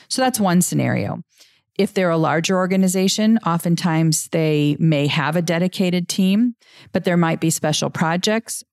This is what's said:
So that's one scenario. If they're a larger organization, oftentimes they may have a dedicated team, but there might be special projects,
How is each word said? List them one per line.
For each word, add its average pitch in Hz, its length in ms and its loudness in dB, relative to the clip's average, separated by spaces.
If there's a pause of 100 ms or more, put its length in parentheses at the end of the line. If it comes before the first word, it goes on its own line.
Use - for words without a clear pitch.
So - 140 -4
that's 254 180 0
one 180 220 4
scenario. 123 600 -2 (560)
If 196 160 0
they're 185 160 2
a 165 80 2
larger 160 400 0
organization, 190 880 2
oftentimes 165 840 0
they 151 500 0
may 151 280 2
have 143 280 -2
a 180 60 0
dedicated 175 680 -2
team, 208 460 0 (360)
but 180 140 -2
there 175 120 2
might 165 220 2
be 165 100 0
special 151 400 -2
projects, 180 840 -2